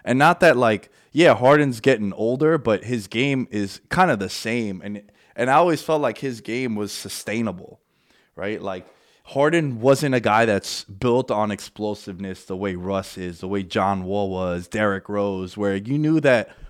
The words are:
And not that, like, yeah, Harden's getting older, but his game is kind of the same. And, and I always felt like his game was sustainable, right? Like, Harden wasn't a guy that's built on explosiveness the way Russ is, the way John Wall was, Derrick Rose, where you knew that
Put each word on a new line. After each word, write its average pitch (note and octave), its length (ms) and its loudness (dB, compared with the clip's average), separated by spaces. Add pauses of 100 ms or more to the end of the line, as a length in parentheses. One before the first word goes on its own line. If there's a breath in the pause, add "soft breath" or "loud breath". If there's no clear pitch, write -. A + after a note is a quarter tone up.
And B2+ 140 2
not E3+ 220 4
that, D#3+ 140 8
like, A2+ 360 2 (200 soft breath)
yeah, D3+ 220 8
Harden's C3 460 4
getting G#2+ 340 2
older, C#3+ 460 0
but G#2 240 0
his A2 240 -6
game C3 420 -2
is G2+ 400 -6
kind F3+ 220 2
of A2 80 0
the F#2+ 100 -6
same. A2 540 -6
And, G#2 180 -10 (340 soft breath)
and B2 140 -2
I C3+ 60 4
always D#3+ 260 2
felt D#3 200 -2
like A#2 180 -2
his B2 220 -8
game A#2 340 -4
was G#2 160 -4
sustainable, G#2 880 -8 (560)
right? F#2+ 260 -6
Like, F#2 240 -8 (480 soft breath)
Harden C#3+ 480 0
wasn't C3 340 4
a B2 40 2
guy A2 260 4
that's - 400 -2
built A#2+ 460 0
on G#2 200 0
explosiveness G2 960 -10
the F#2+ 100 -8
way F#2+ 200 -4
Russ F#2 420 -6
is, F2+ 220 -8
the F#2 80 -10
way G2 160 -2
John F#2+ 420 0
Wall G2 240 -2
was, F2+ 380 -4
Derrick G#2 420 -2
Rose, G2+ 480 -4
where G2+ 180 -2
you A2+ 220 -4
knew D#3 240 2
that B2 280 2 (200 soft breath)